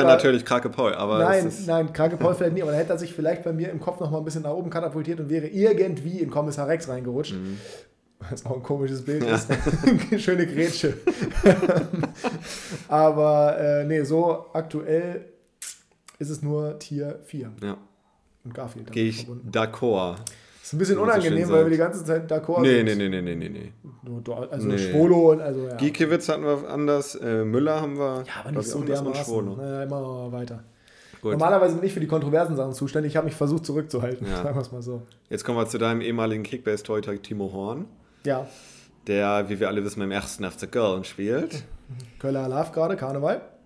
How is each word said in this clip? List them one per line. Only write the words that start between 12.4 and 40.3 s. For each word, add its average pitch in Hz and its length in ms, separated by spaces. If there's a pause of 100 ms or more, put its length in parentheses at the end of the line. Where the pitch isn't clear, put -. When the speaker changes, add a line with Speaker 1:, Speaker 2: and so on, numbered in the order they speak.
Speaker 1:
Aber, 151 720
äh, 147 260
nee, 151 180
so 160 500
aktuell 160 720 (960)
ist 147 100
es 147 120
nur 147 380
Tier 143 440
vier. 123 280 (100)
Speaker 2:
Ja. 101 160 (680)
Speaker 1:
Und 120 100
Garfield 117 340
damit - 60
Speaker 2:
Gehe 113 160
ich 110 160
Speaker 1:
verbunden. 120 260
Speaker 2:
d'accord. 110 640 (480)
Speaker 1:
Ist - 100
ein 151 60
bisschen 190 180
Speaker 2:
Wie 185 40
man 220 80
so 233 40
Speaker 1:
unangenehm, 165 320
Speaker 2:
schön - 80
Speaker 1:
weil 160 160
wir 160 80
Speaker 2:
sagt. 175 180
Speaker 1:
die 190 40
ganze 165 60
Zeit 160 260
d'accord 156 300
Speaker 2:
Nee, 127 160
Speaker 1:
sind. 110 200
Speaker 2:
nee, 101 120
nee, - 0
nee, 92 120
nee, 87 140
nee, 85 140
nee. - 220 (320)
Speaker 1:
Nur 120 180
do-, 120 120
also 120 340
Speaker 2:
Nee. 101 100
Speaker 1:
Schwolo 160 540
und, 156 100
also, 131 260
ja. 123 80
Speaker 2:
Gikiewicz 151 540
hatten 147 140
wir 147 260
anders, 147 460
äh, 113 280
Müller 147 380
haben 143 160
wir, 143 60
Speaker 1:
Ja, 131 400
aber 131 80
Speaker 2:
glaub 147 60
Speaker 1:
nicht - 100
Speaker 2:
ich, - 40
Speaker 1:
so 143 80
Speaker 2:
anders 139 200
und 143 60
Speaker 1:
dermaßen. 135 200
Speaker 2:
Schwolo. 104 320
Speaker 1:
Na 135 160
ja, 139 100
immer 131 480
weiter. 120 320 (580)
Speaker 2:
Gut. 107 120
Speaker 1:
Normalerweise 175 420
bin 175 100
ich 190 80
für - 60
die 156 80
kontroversen 156 480
Sachen 131 180
zuständig. 147 400
Ich 160 40
habe 156 80
mich 151 100
versucht 151 300
zurückzuhalten, 139 600
Speaker 2:
Ja. 95 160
Speaker 1:
sagen 120 120
wir's 131 160
mal 123 100
so. 120 220 (260)
Speaker 2:
Jetzt 110 140
kommen 120 140
wir 113 100
zu 120 100
deinem 117 240
ehemaligen 113 420
Kickbase-Torhüter 104 800
Timo 101 320
Horn. 110 320 (400)
Speaker 1:
Ja. 131 220 (600)
Speaker 2:
Der, 101 420
wie 101 100
wir 101 80
alle 101 160
wissen, 101 160
beim 98 120
ersten 101 320